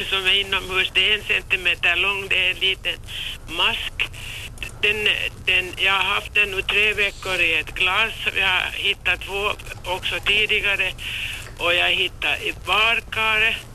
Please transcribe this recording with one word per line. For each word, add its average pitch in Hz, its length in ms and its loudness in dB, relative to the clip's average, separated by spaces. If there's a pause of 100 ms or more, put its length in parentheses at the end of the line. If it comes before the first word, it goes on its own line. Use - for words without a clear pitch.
som 190 160 0
är 190 160 6
inomhus. 185 520 0
Det 190 200 4
är 214 40 2
en 202 60 -6
centimeter 180 720 2
lång, 196 340 0
det 185 180 2
är 185 40 2
en 180 80 -4
liten 185 340 0 (640)
mask. - 520 -2 (720)
Den, 208 260 2 (380)
den, 185 320 2
jag 190 160 4
har 190 100 4 (120)
haft - 180 -4
den 202 180 2
nu 190 100 -2
tre 208 320 4
veckor 196 480 -2
i 165 180 4
ett 151 160 -6
glas. 202 380 2 (260)
Jag 190 80 2
har 180 260 2
hittat 180 480 -2
två 196 300 -2 (340)
också 185 300 -2 (100)
tidigare. 202 680 2 (640)
Och 175 160 2
jag 175 180 4
hittade 175 460 0 (100)
i - 60 -4 (120)
badkaret. 220 920 2 (200)